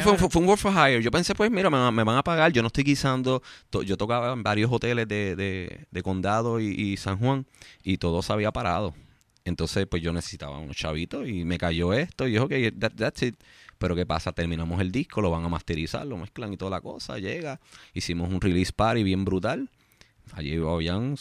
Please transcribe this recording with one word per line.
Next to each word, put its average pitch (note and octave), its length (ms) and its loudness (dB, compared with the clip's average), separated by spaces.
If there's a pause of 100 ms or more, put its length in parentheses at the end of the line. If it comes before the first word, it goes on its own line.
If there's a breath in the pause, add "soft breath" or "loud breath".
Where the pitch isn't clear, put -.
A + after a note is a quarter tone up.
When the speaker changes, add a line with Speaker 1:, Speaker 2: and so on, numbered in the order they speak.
Speaker 1:
fue, F#3 60 2
Speaker 2:
llaman. G3+ 120 8
Speaker 1:
fue, F3 120 4
fue E3 120 4
un F3+ 60 4
work G3+ 120 6
for G3+ 120 2
hire. C3+ 280 6
Yo A2+ 120 0
pensé, F3 240 2
pues, G#3+ 160 2
mira, F#3+ 180 2
me, B2 220 4
me A2+ 100 4
van A2 140 4
a C#3 80 2
pagar. E3 260 4
Yo B2+ 100 4
no A2+ 60 4
estoy C#3 160 0
guisando. C3 600 2 (260 loud breath)
To-, - 140 -2
yo F#2+ 120 0
tocaba A#2 360 -2
en B2 100 -6
varios G#2+ 300 2
hoteles A#2 340 0
de, G#2 300 -2
de, F#2+ 520 -6
de F2+ 140 -6
Condado G#2 560 0
y, A2 80 -2
y G2 300 -2
San G2 220 -4
Juan C3 280 0 (380 loud breath)
y F#2 140 0
todo E2+ 240 0
se - 100 -2
había G#2+ 180 0
parado. F#2+ 420 -2 (520 soft breath)
Entonces, F2+ 420 -2
pues, F2 160 -4
yo E2 100 -2
necesitaba D2 460 -8
unos D2+ 180 -12
chavitos E2+ 520 -6
y F#2 160 -4
me F2 140 -2
cayó E2+ 340 0
esto. C3+ 340 -2
Y B2 60 0
yo, A2 120 2
"Ok, - 80 -2 (280)
that, A2 160 0
that's A2+ 260 -2
it". B2 140 -2 (420 loud breath)
Pero F2 160 0
¿qué F2 100 0
pasa? D#2+ 280 -2
Terminamos E2 480 -2
el F#2 100 0
disco, A#2 300 -4
lo F#2+ 100 2
van E2+ 140 -2
a F2 40 -2
masterizar, D#2+ 560 -4
lo C3+ 120 -8
mezclan G2+ 360 -10
y F#2 40 -10
toda F#2+ 160 -6
la F2+ 80 -4
cosa. - 400 -12
Llega, C3+ 400 -8 (340 loud breath)
hicimos F2 380 -2
un F#2 80 -2
release F#2 320 2
party A2+ 320 2
bien F#2+ 200 2
brutal. G#2 460 -2 (600 soft breath)
Allí D#2 240 -4
habían E2+ 640 -2